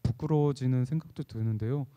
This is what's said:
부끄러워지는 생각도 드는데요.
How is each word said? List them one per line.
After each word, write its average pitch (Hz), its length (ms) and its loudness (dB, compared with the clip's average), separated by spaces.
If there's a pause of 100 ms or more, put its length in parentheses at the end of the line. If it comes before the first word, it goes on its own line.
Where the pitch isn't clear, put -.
부끄러워지는 139 800 2
생각도 156 380 -4
드는데요. 113 720 -2